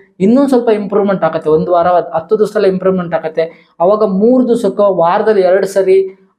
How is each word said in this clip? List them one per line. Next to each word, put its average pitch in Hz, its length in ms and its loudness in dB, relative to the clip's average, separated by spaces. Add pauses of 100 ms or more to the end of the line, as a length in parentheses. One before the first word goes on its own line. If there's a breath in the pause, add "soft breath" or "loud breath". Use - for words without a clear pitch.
(200 loud breath)
ಇನ್ನೊಂದ್ 247 300 2
ಸ್ವಲ್ಪ 240 200 0
ಇಂಪ್ರೂವ್ಮೆಂಟ್ 202 540 -2
ಆಗತ್ತೆ, 156 260 -2
ಒಂದು 160 220 0
ವಾರ, 175 160 2
ಹತ್ತು 175 500 -2
ದಿವಸದಲ್ಲಿ 208 320 0
ಇಂಪ್ರೂವ್ಮೆಂಟ್ 185 460 -2
ಆಗತ್ತೆ. 160 640 -6
ಅವಾಗ 208 240 2
ಮೂರು 214 440 2
ದಿವಸಕ್ಕೋ, 202 460 0
ವಾರದಲ್ಲಿ 196 480 0
ಎರಡು 190 260 2
ಸರಿ, 190 600 0 (120)